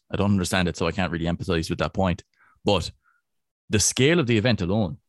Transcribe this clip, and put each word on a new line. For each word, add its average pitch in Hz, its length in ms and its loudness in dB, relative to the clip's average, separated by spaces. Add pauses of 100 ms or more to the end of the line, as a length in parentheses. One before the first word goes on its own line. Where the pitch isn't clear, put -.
(120)
I - 40 -6
don't 101 160 2
understand 92 360 0
it. 80 80 -6
So 87 100 -2
I 82 60 0
can't 87 200 -2
really 82 140 -4
empathize 85 440 -2
with 85 80 -2
that 80 160 -4
point. 95 280 -2 (420)
But 101 260 0 (800)
the 104 100 2
scale 156 380 2
of 131 80 2
the 117 100 2
event 107 240 2
alone 95 380 -2 (100)